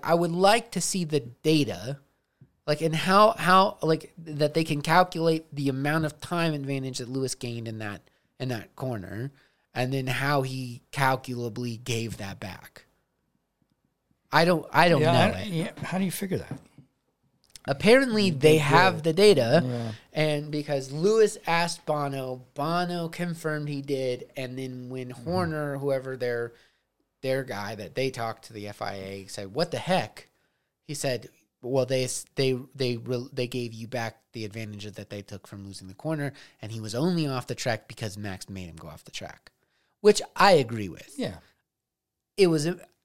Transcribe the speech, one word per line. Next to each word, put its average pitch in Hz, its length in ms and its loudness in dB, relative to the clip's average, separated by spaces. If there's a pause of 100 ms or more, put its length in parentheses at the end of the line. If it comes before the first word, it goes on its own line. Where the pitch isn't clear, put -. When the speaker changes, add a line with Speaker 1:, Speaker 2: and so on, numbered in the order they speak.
Speaker 1:
I 160 60 4
would 170 180 4
like 196 400 4
to - 100 -4
see 180 240 -2
the 151 160 0
data 123 760 0 (720)
like, 151 120 0
and 160 140 0
how, 196 360 6
how, 185 500 4
like, 160 380 0
that 151 340 -2
they 165 100 2
can 147 180 -2
calculate 165 720 4
the 139 180 -2
amount 147 360 0
of - 160 -6
time 170 320 0
advantage 135 460 -4
that 117 100 -10
Lewis 131 240 -2
gained 117 340 -8
in 110 120 -8
that, 101 220 -8 (380)
in 127 100 -4
that 113 260 -8
corner, 110 560 -8 (420)
and 127 180 -2
then 135 140 -2
how 135 380 0
he 131 480 -8
calculably 120 840 -2
gave 117 400 -4
that 98 220 -10
back. - 460 -14 (1500)
I 160 140 6
don't, 170 260 2
I 165 160 6
don't 156 140 6
Speaker 2:
Yeah, 160 100 4
Speaker 1:
know 180 240 4
Speaker 2:
I, 190 40 -8
Speaker 1:
it. 208 80 -8
Speaker 2:
yeah, 175 240 -4 (120)
how - 140 -4
do 196 80 0
you 170 60 -2
figure 185 260 -4
that? 139 220 -10 (1080)
Speaker 1:
Apparently, 214 580 4
Speaker 2:
You 185 80 2
Speaker 1:
they 143 160 6 (100)
Speaker 2:
think - 20 0
Speaker 1:
have 165 360 6
Speaker 2:
that 151 60 -8
Speaker 1:
the 160 100 2
data, 165 520 6
Speaker 2:
Yeah. 117 260 -4 (220)
Speaker 1:
and 151 380 -2
because 143 400 -4
Lewis 202 460 4 (100)
asked 170 380 0
Bono, 135 680 -4
Bono 170 560 -2
confirmed 160 580 -6
he 143 140 -6
did, 131 560 -4
and 131 200 -8
then 127 320 -10
when 127 200 -10
Speaker 2:
Mm-hmm. 123 140 -16
Speaker 1:
Horner, 156 540 -4
whoever 135 380 -4
their, 120 380 -4 (680)
their 131 220 0
guy 104 320 -8
that 95 200 -12
they 131 160 0
talked 117 340 -8
to 117 80 -20
the 101 140 -10
F 104 140 -12
I 101 120 -6
A, 98 340 -10
said, 101 280 -10
"What 165 160 -2
the 127 80 -6
heck?" - 500 -4 (580)
He 151 60 -10
said, 127 360 -4 (320)
"Well, 127 240 0
they 131 200 0
s-, - 200 -8 (100)
they, 131 220 0 (160)
they 127 240 -2
re-, 120 360 -6
they 127 140 -4
gave 120 260 -6
you 110 140 -12
back 113 340 -8 (100)
the 110 140 -10
advantage 104 440 -12
that 101 200 -16
they 104 120 -12
took 95 240 -16
from 98 220 -16
losing 95 220 -16
the 95 40 -16
corner, 151 380 -6 (300)
and 110 100 -12
he 113 80 -8
was 107 160 -8
only 160 320 0
off 127 200 -4
the 120 80 -6
track - 340 -4
because 104 280 -8
Max 101 320 -10
made 92 200 -12
him 82 80 -18
go 85 100 -16
off - 160 -18
the - 80 -20
track," - 400 -14 (480)
which 208 220 6 (140)
I 196 180 8
agree 113 360 2
with. - 280 -16
Speaker 2:
Yeah. 151 180 -6 (1000)
Speaker 1:
It 190 100 6
was 156 180 2
a, 175 140 -4 (260)